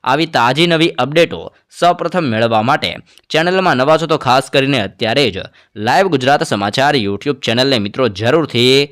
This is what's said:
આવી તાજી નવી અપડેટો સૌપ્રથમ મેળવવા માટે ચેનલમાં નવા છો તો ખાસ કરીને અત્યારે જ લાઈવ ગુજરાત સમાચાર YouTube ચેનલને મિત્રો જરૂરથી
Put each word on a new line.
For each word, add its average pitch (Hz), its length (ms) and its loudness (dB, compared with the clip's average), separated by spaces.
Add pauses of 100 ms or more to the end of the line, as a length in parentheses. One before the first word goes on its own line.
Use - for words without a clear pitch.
આવી 156 340 -2
તાજી 131 340 0
નવી 165 320 2
અપડેટો 143 380 0 (380)
સૌપ્રથમ 175 520 0
મેળવવા 113 380 0
માટે 120 220 -2 (400)
ચેનલમાં 175 460 0
નવા 147 240 2
છો 165 120 -4
તો 151 120 0
ખાસ 131 280 2
કરીને 135 340 2
અત્યારે 117 480 -2
જ - 20 -8 (380)
લાઈવ 135 400 0
ગુજરાત 131 360 2
સમાચાર 120 440 0 (100)
YouTube 101 400 -4
ચેનલને 127 400 0
મિત્રો 104 180 -4 (160)
જરૂરથી 127 560 2 (160)